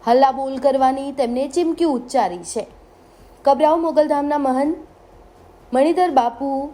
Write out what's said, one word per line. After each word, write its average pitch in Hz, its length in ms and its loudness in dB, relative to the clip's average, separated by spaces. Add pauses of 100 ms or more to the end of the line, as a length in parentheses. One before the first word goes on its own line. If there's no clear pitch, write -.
હલ્લાબોલ 269 560 2
કરવાની 269 540 0
તેમને 247 360 -2
ચીમકી 330 460 -2
ઉચ્ચારી 190 540 -4
છે. - 200 -8 (760)
કબરાઓ 302 340 4
મોગલધામના 294 680 0
મહંત 277 320 -2 (960)
મણિધર 330 420 2
બાપુ 262 340 2 (260)